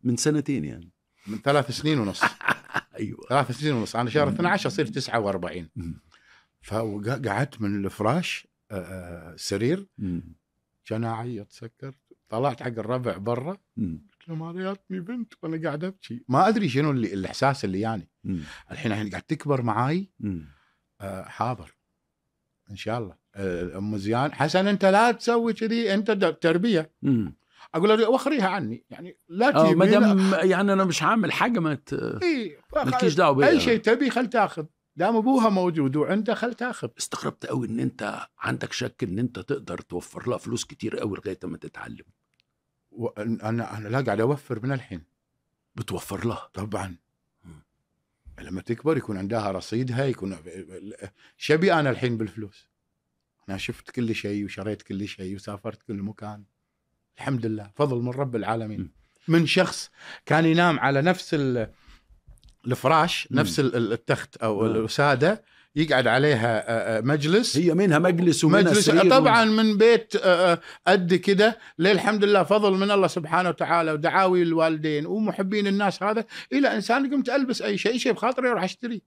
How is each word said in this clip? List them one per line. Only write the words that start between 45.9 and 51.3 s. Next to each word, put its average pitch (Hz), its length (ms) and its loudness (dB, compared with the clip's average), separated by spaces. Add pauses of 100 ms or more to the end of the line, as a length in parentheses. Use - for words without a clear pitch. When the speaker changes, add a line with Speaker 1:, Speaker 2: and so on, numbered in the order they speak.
Speaker 1:
لها؟ - 260 -8
Speaker 2:
طبعًا. 98 420 -8 (480)
Speaker 1:
مم. 80 220 -20 (760)
Speaker 2:
لما 87 200 -10
تكبر 147 360 -2
يكون 110 200 -6
عندها 101 340 -4
رصيدها، 120 540 -4
يكون، 95 320 -6 (1000)